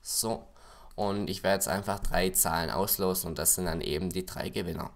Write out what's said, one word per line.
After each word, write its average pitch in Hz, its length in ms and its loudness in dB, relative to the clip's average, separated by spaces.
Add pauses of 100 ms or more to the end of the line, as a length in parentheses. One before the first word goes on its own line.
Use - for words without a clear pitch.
So. - 440 -2 (480)
Und 101 340 0
ich 95 140 -4
werde 95 140 4
jetzt 95 120 0
einfach 98 300 0
drei 92 320 2
Zahlen 82 400 2
auslosen 92 600 0
und 78 80 -4
das - 180 4
sind 92 80 -2
dann 82 160 -2
eben 80 300 -2
die 90 140 -4
drei - 240 -6
Gewinner. 82 480 -6